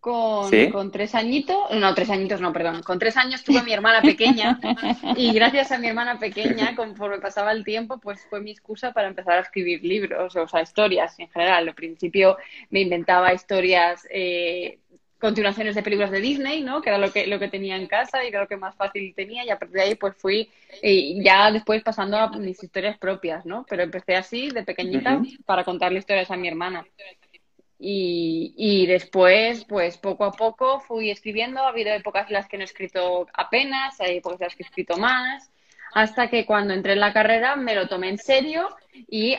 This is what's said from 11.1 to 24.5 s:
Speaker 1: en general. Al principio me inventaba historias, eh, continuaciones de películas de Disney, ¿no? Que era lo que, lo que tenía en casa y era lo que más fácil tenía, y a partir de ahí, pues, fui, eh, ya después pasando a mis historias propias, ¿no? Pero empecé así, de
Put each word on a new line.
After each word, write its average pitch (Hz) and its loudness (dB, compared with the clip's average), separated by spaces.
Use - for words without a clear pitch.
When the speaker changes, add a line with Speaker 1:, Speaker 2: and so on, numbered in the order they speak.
Speaker 1:
en 170 -16
general. 175 2
Al 156 -12
principio 175 2
me 196 0
inventaba 180 4
historias, 185 2
eh, 175 -4
continuaciones 208 0
de 208 -2
películas 202 0
de 190 -2
Disney, 277 -4
¿no? 269 -6
Que 240 -2
era 202 2
lo 196 2
que, 202 -2
lo 202 -2
que 202 -4
tenía 190 -6
en 190 -6
casa 247 -2
y 247 -6
era 202 -4
lo 202 -2
que 202 -8
más 190 -12
fácil 196 -6
tenía, 226 -10
y 226 -6
a 196 -4
partir 175 -12
de 190 2
ahí, 202 2
pues, 196 -4
fui, 208 -2
eh, 180 4
ya 196 8
después 214 0
pasando 208 -2
a 220 2
mis 185 -10
historias 196 -6
propias, 185 -6
¿no? 208 -10
Pero 180 -2
empecé 180 -2
así, 240 -4
de 233 -6